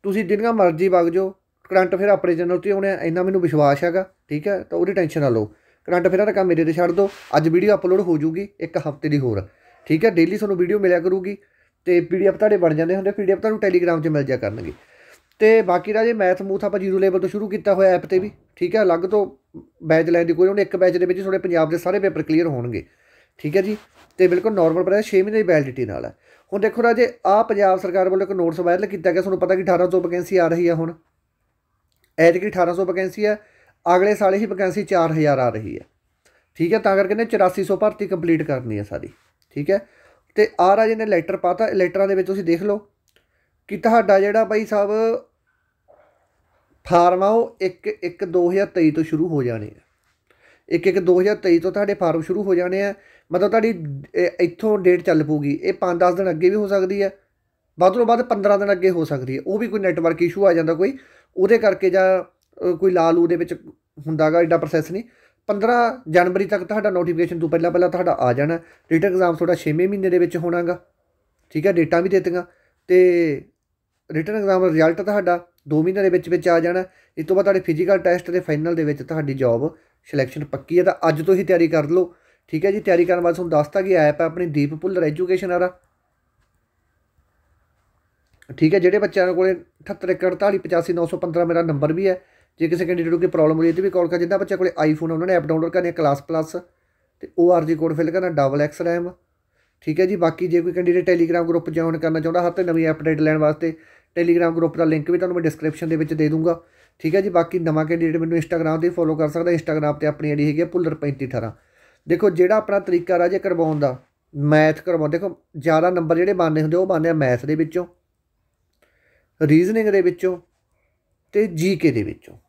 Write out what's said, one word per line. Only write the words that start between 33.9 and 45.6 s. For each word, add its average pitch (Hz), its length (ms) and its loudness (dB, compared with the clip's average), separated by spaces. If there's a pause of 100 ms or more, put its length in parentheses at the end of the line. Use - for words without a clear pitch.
ਸਾਲ 196 180 2
ਹੀ 208 120 0
ਵੈਕੈਂਸੀ 190 380 -4
ਚਾਰ 165 280 0
ਹਜ਼ਾਰ 147 280 2
ਆ 123 100 0
ਰਹੀ 107 280 -10
ਹੈ, - 80 -16 (720)
ਠੀਕ 170 160 0
ਹੈ। 220 60 2
ਤਾਂ 202 160 0
ਕਰਕੇ 196 180 0
ਇਹਨੇ 226 120 -2
ਚੁਰਾਸੀ 196 380 0
ਸੌ 185 140 -2
ਭਰਤੀ 208 300 -2
ਕੰਪਲੀਟ 165 360 0
ਕਰਨੀ 123 340 -6
ਹੈ 101 60 -6
ਸਾਰੀ, - 260 -12 (460)
ਠੀਕ 147 160 -4
ਹੈ। 196 80 2 (560)
ਤੇ 214 120 2 (120)
ਆਹ 190 160 6
ਰਾਜੇ 220 200 2
ਨੇ 220 100 -4
ਲੈਟਰ 190 320 -2
ਪਾਤਾ। 185 300 -2
ਲੈਟਰਾਂ 190 400 0
ਦੇ 196 80 0
ਵਿੱਚ 185 120 -2
ਤੁਸੀਂ 196 160 -4
ਦੇਖ 170 200 0
ਲਓ 208 240 -4 (840)
ਕਿ 202 80 -8
ਤੁਹਾਡਾ 208 420 4
ਜਿਹੜਾ 208 240 2
ਬਾਈ 214 220 -2
ਸਾਹਿਬ 208 260 0 (1900)